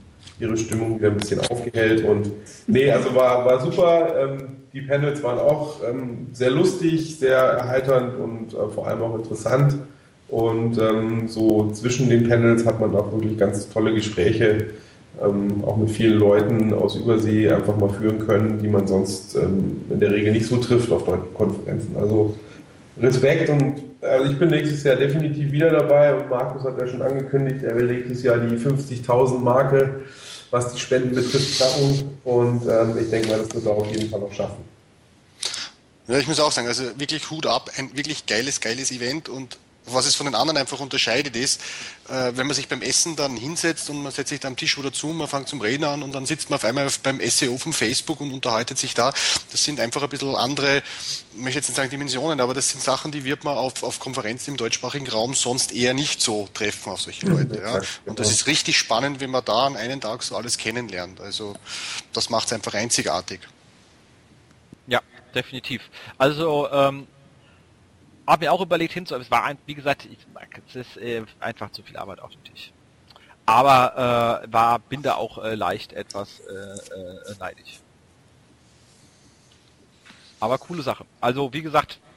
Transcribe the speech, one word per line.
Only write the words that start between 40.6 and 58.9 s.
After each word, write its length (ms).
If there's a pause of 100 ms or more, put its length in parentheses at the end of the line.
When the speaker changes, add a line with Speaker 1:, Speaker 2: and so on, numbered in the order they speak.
Speaker 2:
unterscheidet 560
ist, 240 (480)
äh, 260
wenn 100
man 100
sich 120
beim 140
Essen 340
dann 220
hinsetzt 520
und 140
man 80
setzt 180
sich 120
da 80
am 80
Tisch 200
oder 140
zu, 160
man 220
fängt 180
zum 140
Reden 240
an 180
und 100
dann 120
sitzt 240
man 80
auf 80
einmal 220 (160)
beim 180
S 200
E 60
O 100
von 140
Facebook 480
und 140
unterhaltet 440
sich 180
da. 180 (380)
Das 120
sind 160
einfach 240
ein 60
bisschen 260
andere, 480 (500)
ich 80
möchte 180
jetzt 100
nicht 80
sagen 120
Dimensionen, 520
aber 120
das 160
sind 140
Sachen, 300
die 100
wird 220
man 120
auf, 260
auf 180
Konferenzen 500
im 60
deutschsprachigen 500
Raum 260
sonst 400
eher 200
nicht 280
so 320
treffen 380
auf 80
solche 260
Speaker 1:
Mhm, 120
Speaker 2:
Leute. 240
Ja. 160
Speaker 1:
exakt, 280
Speaker 2:
Und 140
das 80
Speaker 1:
genau. 80
Speaker 2:
ist 120
richtig 300
spannend, 440